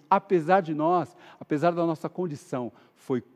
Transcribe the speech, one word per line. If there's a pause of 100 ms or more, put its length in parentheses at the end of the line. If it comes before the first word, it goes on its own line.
apesar
de
nós, (240)
apesar
da
nossa
condição, (220)
foi (140)